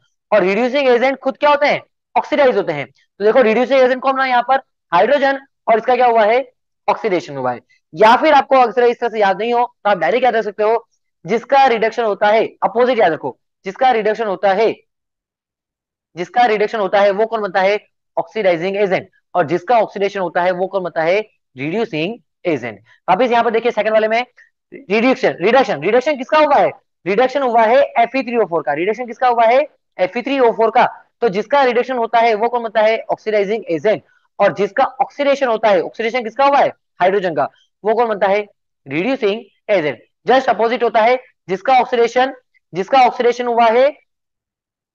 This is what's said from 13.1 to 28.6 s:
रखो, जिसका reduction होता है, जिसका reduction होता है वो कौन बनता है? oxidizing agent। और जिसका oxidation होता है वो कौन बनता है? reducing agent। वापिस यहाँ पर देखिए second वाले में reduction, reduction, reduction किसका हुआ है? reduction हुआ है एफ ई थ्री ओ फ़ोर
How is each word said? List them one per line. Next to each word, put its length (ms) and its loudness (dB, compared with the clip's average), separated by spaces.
रखो, 240 -8
जिसका 260 0
reduction 340 -2
होता 260 0
है, 200 0
जिसका 300 -2
reduction 320 -2
होता 220 0
है 100 4
वो 160 0
कौन 140 -6
बनता 200 -2
है? 180 2
oxidizing 640 -2
agent। 300 -2
और 120 0
जिसका 340 0
oxidation 400 -4
होता 220 -4
है 100 0
वो 140 -4
कौन 160 -6
बनता 200 -6
है? 180 0
reducing 600 -6
agent। 360 -4
वापिस 220 2
यहाँ 140 2
पर 60 -2
देखिए 220 -2
second 200 -2
वाले 160 2
में 160 -2
reduction, 680 -2
reduction, 420 0
reduction 340 0
किसका 220 -2
हुआ 180 2
है? 140 2
reduction 360 0
हुआ 200 2
है 180 4
एफ 180 0
ई 60 -2
थ्री 140 -8
ओ 100 2
फ़ोर 160 -4